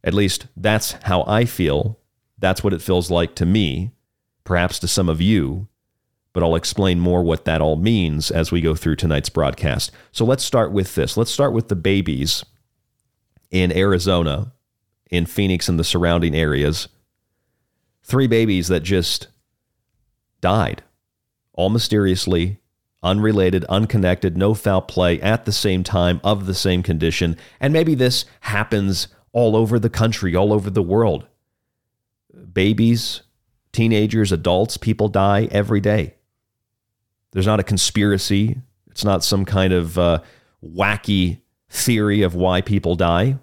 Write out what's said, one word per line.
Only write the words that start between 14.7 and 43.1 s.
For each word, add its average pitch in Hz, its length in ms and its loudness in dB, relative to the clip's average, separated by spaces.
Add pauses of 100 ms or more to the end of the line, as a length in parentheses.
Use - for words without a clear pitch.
in 87 140 0
Phoenix 95 440 -2
and 85 100 0
the 82 60 0
surrounding 85 500 0
areas. 73 540 0 (1120)
Three 131 240 0
babies 110 420 2
that 92 120 2
just 90 480 -2 (1120)
died, 92 420 0 (720)
all 92 160 0
mysteriously, 95 880 0 (420)
unrelated, 95 600 2
unconnected, 95 720 0
no 98 160 2
foul 98 300 0
play, 87 380 0
at 107 240 -2
the 104 80 -4
same 92 300 0
time, 90 400 0
of 98 240 -2
the 95 80 -2
same 90 280 0
condition. 82 540 -2 (240)
And 143 120 0
maybe 160 220 2
this 127 300 0 (160)
happens 101 680 -2 (240)
all 113 240 2
over 113 220 2
the 113 120 0
country, 107 440 -2
all 101 180 2
over 104 180 0
the 98 120 0
world. 95 440 0 (1300)
Babies, 107 680 2 (500)
teenagers, 107 600 2
adults, 90 440 0
people 107 320 -2
die 101 420 2
every 101 300 0
day. 101 340 -2 (1160)
There's 95 140 0
not 107 140 2
a 92 40 -2
conspiracy. 101 920 0 (340)
It's - 140 -10
not 95 180 2
some 98 220 0
kind 95 280 0
of, 90 260 0
uh, 85 240 2 (420)
wacky 98 760 0 (280)
theory 107 540 0
of 87 120 0
why 90 260 2
people 92 340 0
die. 90 480 2